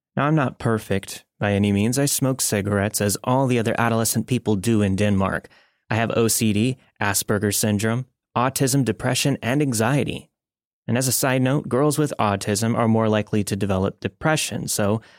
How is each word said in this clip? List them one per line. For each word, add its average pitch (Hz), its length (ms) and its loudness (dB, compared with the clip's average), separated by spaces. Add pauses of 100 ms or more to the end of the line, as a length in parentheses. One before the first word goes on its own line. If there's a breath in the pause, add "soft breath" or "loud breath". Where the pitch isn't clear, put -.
(160)
Now, 135 120 0
I'm 156 80 2
not 135 240 0
perfect - 640 -2 (140)
by 104 140 0
any 101 180 2
means. 107 260 2
I 139 80 2
smoke 131 340 0
cigarettes, 101 640 0
as 101 220 0
all 131 240 2
the 123 100 2
other 113 220 0
adolescent 113 480 0
people 110 280 0
do 104 280 2
in 95 120 2
Denmark. 95 540 0 (400 soft breath)
I 110 60 0
have 113 200 0
O 113 120 2
C 107 260 0
D, 120 240 0 (240 soft breath)
Asperger's 101 560 0
syndrome, 113 480 -2 (320)
autism, 131 480 0
depression, 127 560 -2
and 127 180 -2
anxiety. 127 720 -2 (580)
And 117 120 0
as 131 80 0
a 123 40 0
side 131 300 0
note, 131 260 0
girls 139 300 0
with 151 220 0
autism 107 580 0
are 117 100 2
more 110 220 2
likely 107 360 0
to 110 100 -4
develop 98 460 -2
depression, - 640 -4
so 107 340 0 (180 loud breath)